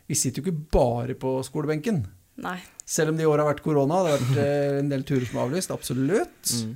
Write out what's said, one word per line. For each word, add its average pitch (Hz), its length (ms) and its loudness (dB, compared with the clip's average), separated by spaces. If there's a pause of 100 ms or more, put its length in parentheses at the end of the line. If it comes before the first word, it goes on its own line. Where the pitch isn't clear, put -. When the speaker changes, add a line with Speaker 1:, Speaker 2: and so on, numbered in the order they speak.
Speaker 1:
vi 147 80 -2
sitter 135 240 -2
jo 143 80 -8
ikke 156 240 -4
bare 123 480 2
på 131 140 -2 (100)
skolebenken. 151 560 -2 (400)
Speaker 2:
Nei. 180 160 -8 (320)
Speaker 1:
Selv 156 240 0
om 160 80 -2
det 160 60 2
i - 20 6
år 147 160 4
har 151 80 2
vært 147 100 -8
korona, 151 440 2
det 151 80 4
har 135 100 2
vært, 131 160 2
eh, 143 400 2
en 143 80 0
del 135 160 -2
turer 127 240 0
som 131 80 -8
er 123 140 0
avlyst, 180 200 -2
absolutt. 143 840 -2 (100)
Speaker 3:
Mm. 110 120 -6